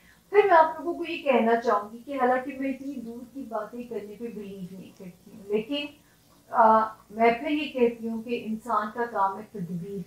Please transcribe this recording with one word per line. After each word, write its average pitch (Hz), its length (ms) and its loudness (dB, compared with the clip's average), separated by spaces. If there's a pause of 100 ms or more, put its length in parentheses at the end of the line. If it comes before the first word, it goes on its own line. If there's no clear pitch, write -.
(320)
फिर 415 140 8
मैं 359 120 8
आप 311 220 6
लोगों 277 200 -6
को 339 60 -6
ये 320 120 -6
कहना 233 380 4
चाहूँगी 233 440 0
कि 285 140 -12
हालांकि 262 400 0
मैं 269 160 -4
इतनी 269 260 -8
दूर 233 380 -12
की 269 100 -10
बातें 220 440 -8
करने 208 280 -10
पे 233 120 -10
believe 196 520 -12
नहीं - 120 -18
करती - 460 -20
हूँ, 190 120 -20
लेकिन, 285 400 -2 (640)
आ, 220 360 6 (220)
मैं 226 280 4
फिर 311 120 -4
ये 302 140 -2
कहती 233 420 0
हूँ 226 160 -6
कि 240 120 -4
इंसान 220 560 -4
का 233 140 -4
काम 208 320 0
है 220 60 -12
तदबीर 185 640 -8